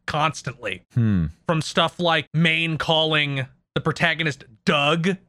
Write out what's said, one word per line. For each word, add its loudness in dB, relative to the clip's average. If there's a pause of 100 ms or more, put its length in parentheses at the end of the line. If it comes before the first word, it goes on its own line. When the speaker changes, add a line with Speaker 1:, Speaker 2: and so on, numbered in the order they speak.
Speaker 1:
constantly. -6 (100)
Speaker 2:
Hmm. 2 (200)
Speaker 1:
From 2
stuff -2
like 0
Maine 2
calling 0 (260)
the -4
protagonist -2 (200)
Doug 2 (120)